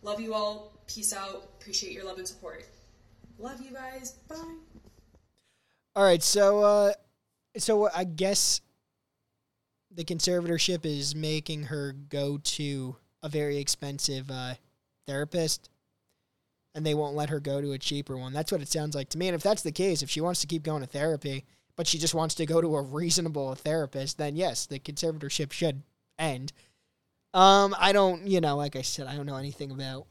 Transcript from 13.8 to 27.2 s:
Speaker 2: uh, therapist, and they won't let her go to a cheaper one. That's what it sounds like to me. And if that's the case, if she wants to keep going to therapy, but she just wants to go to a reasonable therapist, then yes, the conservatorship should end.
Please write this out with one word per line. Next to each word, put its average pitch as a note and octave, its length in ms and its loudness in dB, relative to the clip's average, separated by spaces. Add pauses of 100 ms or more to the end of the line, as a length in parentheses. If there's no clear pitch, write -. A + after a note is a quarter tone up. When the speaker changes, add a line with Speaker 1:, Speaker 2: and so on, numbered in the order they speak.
Speaker 2:
uh, B2+ 220 -8 (520)
therapist, D3+ 640 -2 (1040)
and D#3 120 -6
they D3+ 80 2
won't D3 240 -2
let D3 120 -2
her D3 120 -4
go C#3+ 180 -2
to C#3+ 140 -4
a C3+ 40 -6
cheaper C#3 380 -6
one. B2+ 160 -8
That's D3+ 200 -4
what E3+ 100 -2
it C3+ 80 -12
sounds D3+ 260 -2
like C#3 140 -6
to D#3 80 -8
me. F3+ 100 -2
And F3+ 80 0
if D#3 80 -6
that's G3+ 180 4
the D3+ 120 -4
case, F3+ 280 2
if C#3 80 -6
she D3+ 120 -2
wants F3 180 0
to D3+ 80 -2
keep D#3+ 160 -4
going D#3 160 -2
to C3 80 -8
therapy, C#3+ 560 -2 (320)
but E3+ 100 -2
she E3+ 120 2
just D#3+ 180 0
wants D#3+ 200 2
to D#3+ 100 0
go D#3+ 160 4
to D#3+ 140 2
a C#3+ 60 2
reasonable D3+ 720 0
therapist, C#3 640 -2
then D3 200 -2
yes, E3 300 -2
the C#3 120 -8
conservatorship D3 720 -4
should C#3+ 300 0 (360)
end. C#3+ 360 -4 (800)